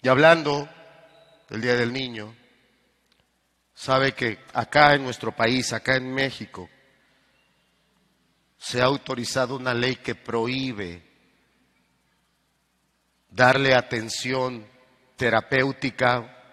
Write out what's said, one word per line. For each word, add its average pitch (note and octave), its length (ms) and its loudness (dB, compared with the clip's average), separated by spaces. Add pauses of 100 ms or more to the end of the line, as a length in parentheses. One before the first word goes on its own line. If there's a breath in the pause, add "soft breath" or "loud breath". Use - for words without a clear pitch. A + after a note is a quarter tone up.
Y B2+ 40 2
hablando D3 600 4 (800)
del G#2+ 140 -8
Día B2 140 2
del A#2+ 160 0
Niño, A#2 420 -10 (1400)
sabe C3 400 0
que A2+ 280 -6 (120)
acá D3 420 4
en C#3 100 -2
nuestro A#2 260 -6
país, A#2+ 420 -2
acá B2 240 -2
en B2+ 160 -6
México, C3 560 -8 (1900)
se - 240 -4
ha B2+ 40 4
autorizado C3 720 -4
una B2+ 160 -4
ley B2 240 0
que A#2 200 -8
prohíbe A2+ 920 -6 (2250)
darle C3 440 4
atención B2 920 -4 (500)
terapéutica B2 1200 0 (160)